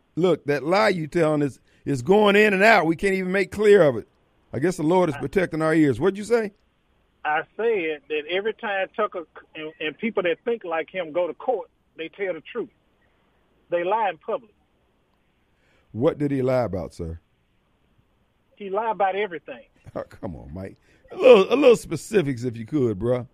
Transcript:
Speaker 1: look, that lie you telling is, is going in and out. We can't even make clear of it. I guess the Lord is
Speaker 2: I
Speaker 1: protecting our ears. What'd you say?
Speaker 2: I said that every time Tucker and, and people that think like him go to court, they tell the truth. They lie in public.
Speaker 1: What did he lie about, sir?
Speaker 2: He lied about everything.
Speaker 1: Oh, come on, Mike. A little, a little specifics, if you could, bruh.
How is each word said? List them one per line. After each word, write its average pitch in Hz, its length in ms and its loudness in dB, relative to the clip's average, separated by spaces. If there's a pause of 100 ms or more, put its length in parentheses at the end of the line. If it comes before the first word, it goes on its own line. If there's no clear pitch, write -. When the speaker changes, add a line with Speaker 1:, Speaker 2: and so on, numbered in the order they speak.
(160)
Speaker 1:
look, 165 300 0
that 139 180 -2
lie 202 260 2
you 165 180 -4
telling 156 340 0
is, 143 180 -4 (260)
is 139 160 -2
going 202 340 4
in 208 180 4
and 185 100 2
out. 208 220 6
We 165 100 0
can't 190 200 -2
even 185 160 -4
make 196 200 -2
clear 202 300 6
of 135 160 4
it. - 100 -12 (460)
I 117 60 -6
guess 175 180 0
the 165 60 -6
Lord 175 260 2
is 143 60 -4
Speaker 2:
I 147 40 -8
Speaker 1:
protecting 160 420 -2
our 160 120 2
ears. 143 260 4
What'd 196 180 0
you 214 60 -10
say? 220 300 -2 (720)
Speaker 2:
I 151 160 -2 (160)
said 175 500 -4
that 151 220 -6
every 202 240 -4
time 196 420 -6
Tucker 196 300 -6 (300)
and, 156 260 -12
and 156 160 -6
people 208 260 -4
that 165 220 0
think 233 180 -4
like 160 260 -6
him 175 220 -8
go 175 160 -2
to 156 60 -8
court, 208 360 -6 (280)
they 160 120 -10
tell 190 240 -8
the 190 80 -10
truth. 185 280 -10 (1000)
They 175 140 -2
lie 208 260 -2
in 160 100 -8
public. 135 320 -8 (1400)
Speaker 1:
What 123 260 -2
did 143 140 -2
he 135 100 -4
lie 127 220 0
about, 90 300 -6
sir? 82 260 -10 (1400)
Speaker 2:
He 196 140 -14
lied 220 220 -4
about 190 240 0
everything. 160 480 -8 (320)
Speaker 1:
Oh, - 80 -8
come - 320 -12
on, 65 180 -16
Mike. 92 240 -14 (340)
A - 60 -16
little, 220 360 8
a - 20 2
little 262 200 6
specifics, 151 680 -4
if 117 120 -6
you 113 100 -12
could, 117 340 0
bruh. 123 340 -2